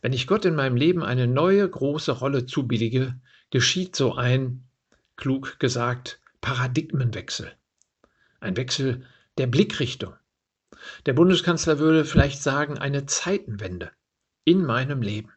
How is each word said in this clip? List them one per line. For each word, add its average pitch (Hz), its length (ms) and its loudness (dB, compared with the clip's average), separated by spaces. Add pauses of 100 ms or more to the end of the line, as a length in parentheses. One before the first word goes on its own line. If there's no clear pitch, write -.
Wenn 127 120 -2
ich 123 120 -4
Gott 208 200 0
in 170 100 2
meinem 135 220 0
Leben 165 260 2
eine 123 240 0
neue 180 420 4
große 143 440 -2
Rolle 127 320 -2
zubillige, 123 760 -2 (300)
geschieht 180 440 0
so 131 220 0
ein, 127 480 0 (540)
klug 135 420 -4
gesagt, 123 640 -2 (180)
Paradigmenwechsel. 127 1120 -2 (880)
Ein 95 160 -4
Wechsel 127 500 -4 (320)
der 131 100 0
Blickrichtung. 123 640 0 (920)
Der 139 60 2
Bundeskanzler 170 680 4
würde 160 260 4
vielleicht 139 360 2
sagen, 147 360 -2
eine 139 280 -4
Zeitenwende 101 880 -6 (540)
in 180 180 6
meinem 131 380 -2
Leben. 107 360 -6